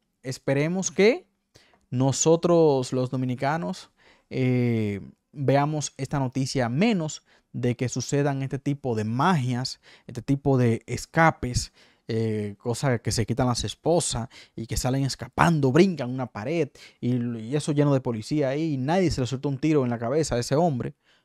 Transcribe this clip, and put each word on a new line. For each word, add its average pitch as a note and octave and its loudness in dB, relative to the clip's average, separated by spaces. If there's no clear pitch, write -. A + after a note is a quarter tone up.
esperemos D#3 -2
que A#3 2
nosotros D#3 4
los B2+ 0
dominicanos, C#3 -4
eh, A#2+ 0
veamos C#3+ 0
esta C#3 -4
noticia C3 -2
menos E3 0
de B2 0
que B2 -2
sucedan C#3 -2
este C3+ -6
tipo C#3 -2
de G#2+ 0
magias, B2+ 0
este - -12
tipo C#3 2
de A#2 2
escapes, - 0
eh, A2 -2
cosas A#2+ 0
que A2 -2
se A2 0
quitan B2 0
las A#2+ 0
esposas B2 -2
y A2+ -8
que A#2+ -6
salen C3+ 0
escapando, D3 0
brincan D3 2
una C3 -6
pared C3+ -4
y, B2 0
y A2+ -6
eso D3+ -2
lleno D3 2
de C3+ 2
policía C3 -2
ahí D3+ -2
y C3+ -2
nadie D#3+ 0
se C3 -2
le B2+ 0
suelta C3 -4
un C#3 -2
tiro D3+ 2
en B2 0
la A#2 -2
cabeza B2 -2
a A#2+ 0
ese B2+ -2
hombre. C#3+ 0